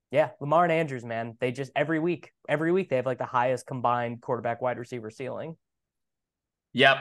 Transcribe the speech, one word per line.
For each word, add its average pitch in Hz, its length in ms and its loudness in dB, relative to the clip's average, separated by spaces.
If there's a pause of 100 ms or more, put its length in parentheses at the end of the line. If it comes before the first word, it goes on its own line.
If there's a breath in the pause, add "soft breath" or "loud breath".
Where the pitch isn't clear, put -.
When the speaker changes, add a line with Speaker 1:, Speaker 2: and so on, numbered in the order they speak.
(100)
Speaker 1:
yeah, 147 200 2 (100)
Lamar 151 240 4
and 170 80 2
Andrews, 139 320 0
man, 117 340 -6
they 127 140 0
just, 131 240 -8
every 151 240 0
week, 170 320 -4 (160)
every 160 240 2
week 185 160 0
they 131 80 0
have, 127 100 0
like, 127 120 -2
the 127 60 -4
highest 123 420 0
combined 120 540 -2
quarterback 117 400 -4
wide 123 180 -2
receiver 117 320 -10
ceiling. 123 460 -10 (1160)
Speaker 2:
Yep, 135 280 6